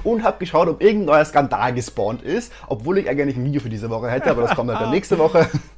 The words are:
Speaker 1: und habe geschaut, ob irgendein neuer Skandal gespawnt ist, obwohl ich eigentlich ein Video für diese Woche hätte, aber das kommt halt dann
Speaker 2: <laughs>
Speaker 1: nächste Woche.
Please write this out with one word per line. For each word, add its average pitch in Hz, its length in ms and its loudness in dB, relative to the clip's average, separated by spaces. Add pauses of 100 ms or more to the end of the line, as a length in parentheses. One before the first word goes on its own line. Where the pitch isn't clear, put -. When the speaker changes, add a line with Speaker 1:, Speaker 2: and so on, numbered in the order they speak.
Speaker 1:
und 220 200 0
habe - 160 0
geschaut, 170 280 0
ob 160 140 -4
irgendein 208 240 4
neuer 151 200 4
Skandal 127 480 0
gespawnt 117 480 -4
ist, - 300 -4 (160)
obwohl 139 300 -2
ich 190 120 0
eigentlich 139 280 -2
ein 127 80 -2
Video 143 160 0
für 117 80 -10
diese 110 200 -6
Woche 113 200 -4
hätte, 131 200 -2
aber 120 120 0
das 113 140 0
kommt 123 160 -2
halt 113 100 -4
dann 117 100 -2
Speaker 2:
<laughs> - 0 -
Speaker 1:
nächste 190 260 0
Woche. 160 320 4 (280)